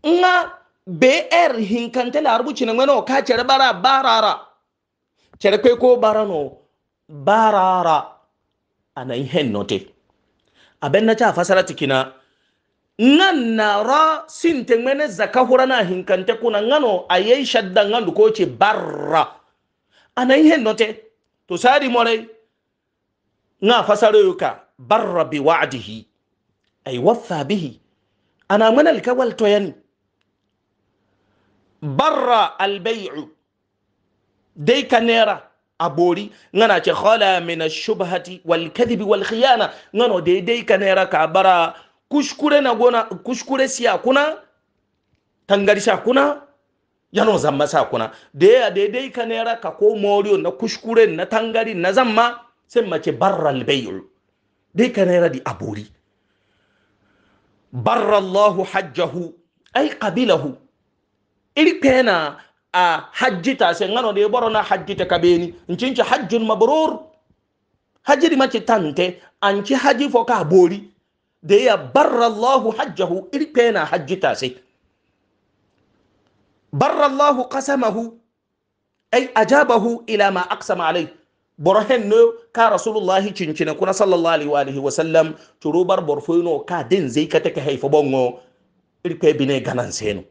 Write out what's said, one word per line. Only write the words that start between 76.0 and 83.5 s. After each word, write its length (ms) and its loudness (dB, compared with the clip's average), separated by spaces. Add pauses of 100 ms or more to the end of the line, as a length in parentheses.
Barra 340 0
Allahu 420 0
qasamahu, 640 -4 (1000)
ay 220 2
ajabahu 720 2
ila 240 0
ma 100 -4 (100)
aqsama 380 -4
alay. 200 -2 (500)
Boro 220 2
hen 280 -2
no 240 4 (200)
ka 180 2
Rasulullahi 640 -2
chinchina 400 -6